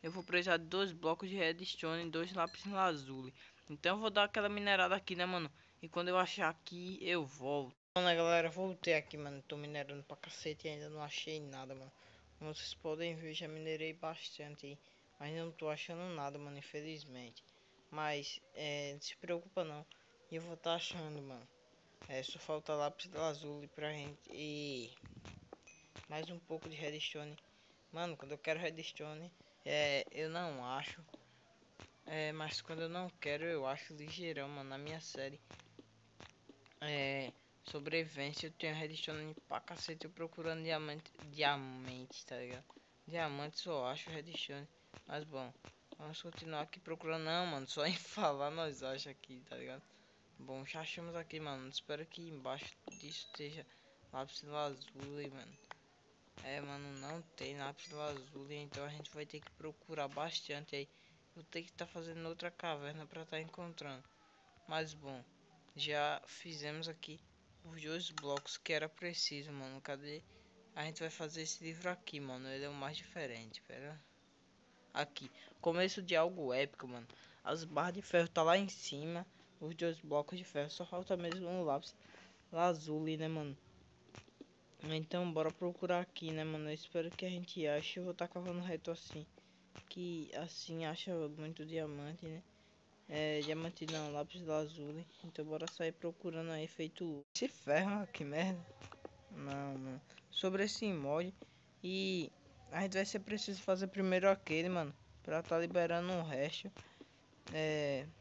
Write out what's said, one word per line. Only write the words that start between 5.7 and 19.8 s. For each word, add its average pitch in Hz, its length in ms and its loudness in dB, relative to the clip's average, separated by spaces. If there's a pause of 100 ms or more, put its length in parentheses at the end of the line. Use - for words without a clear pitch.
E 165 80 -10
quando 175 180 2
eu 180 80 6
achar 185 320 6
aqui, 180 540 -4
eu 170 240 4
volto. 139 500 -2 (180)
Bom, 180 80 6
né, 175 140 8
galera? 170 320 8
Voltei 180 460 2
aqui, 151 240 2
mano. 143 240 -6
Tô 147 160 -6
minerando 143 460 -4
pra 147 120 -10
cacete 156 520 -6
e - 20 0
ainda 151 180 -6
não 151 140 -6
achei 156 360 -4
nada, 135 360 -8
mano. 131 180 -12 (460)
Como 151 160 -6
vocês - 180 -6
podem 165 420 0
ver, 160 200 -6
já 160 120 -2
minerei 156 460 -2
bastante 156 760 -6
aí. 143 120 -8 (420)
Mas 147 140 -4
não 165 180 -2
tô 160 160 -2
achando 170 460 -2
nada, 143 240 -2
mano, 143 180 -8
infelizmente. 143 880 -8 (460)
Mas, 151 500 0 (140)
é, 143 400 -2
não 147 80 -10
se - 140 -6
preocupa 175 480 0
não. 151 200 -6 (460)